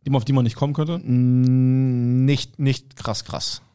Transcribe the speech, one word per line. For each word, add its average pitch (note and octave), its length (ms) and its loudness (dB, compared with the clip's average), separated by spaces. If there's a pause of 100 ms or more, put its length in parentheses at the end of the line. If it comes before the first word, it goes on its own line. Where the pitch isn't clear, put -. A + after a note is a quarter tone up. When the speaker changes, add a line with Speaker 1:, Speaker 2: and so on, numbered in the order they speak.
Speaker 1:
die C3+ 60 -4
man, C#3 80 2
auf A2+ 60 -2
die C#3 80 -2
man C3 120 4
nicht A2 120 -2
kommen C#3 180 -2
könnte? D#3+ 240 -4
Speaker 2:
Mm, B2+ 1300 2
nicht, C#3+ 320 -2
nicht C3+ 380 -4
krass, - 280 -8
krass. - 380 -8 (120)